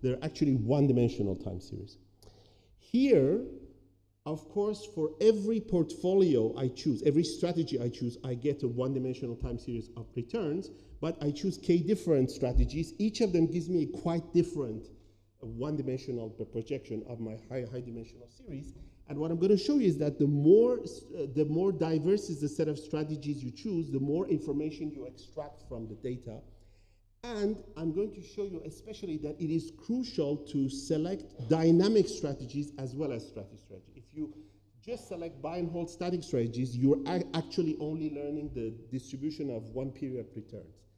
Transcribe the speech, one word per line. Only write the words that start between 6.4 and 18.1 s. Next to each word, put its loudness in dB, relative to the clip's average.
I 0
choose, -2
every 4
strategy -2
I -2
choose, -4
I -2
get -2
a 2
one-dimensional -2
time -6
series -6
of -12
returns, -4
but -2
I 0
choose -2
k 4
different 2
strategies. 2
Each 0
of 2
them 4
gives -2
me 4
a -8
quite -2
different, 2
uh, -12
one-dimensional -4
p-, -8
projection -6
of -10
my -8
high, -6
high-dimensional -12